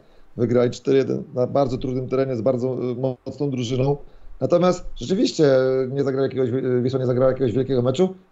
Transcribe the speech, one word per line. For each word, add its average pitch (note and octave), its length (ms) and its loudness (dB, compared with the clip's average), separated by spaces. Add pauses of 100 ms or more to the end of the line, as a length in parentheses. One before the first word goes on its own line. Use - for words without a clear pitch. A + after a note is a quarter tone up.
(380)
Wygrali A#2+ 340 2
cztery C3+ 260 0
jeden C3 260 0 (100)
na B2 140 0
bardzo C3 300 0
trudnym B2+ 320 -6
terenie C3 260 -2
z A2 60 -4
bardzo, C3 260 0
e, B2+ 580 -4
mocną C#3+ 240 -6
drużyną. B2+ 480 -2 (420)
Natomiast F3 460 2 (100)
rzeczywiście D#3 540 0 (400)
nie C#3 140 -2
zagrała C3+ 240 0
jakiegoś, B2+ 220 -2
e, B2+ 320 0
Wisła B2 180 0
nie B2+ 60 -2
zagrała B2+ 260 4
jakiegoś C3 200 0
wielkiego B2+ 300 0
meczu. E3+ 340 2 (160)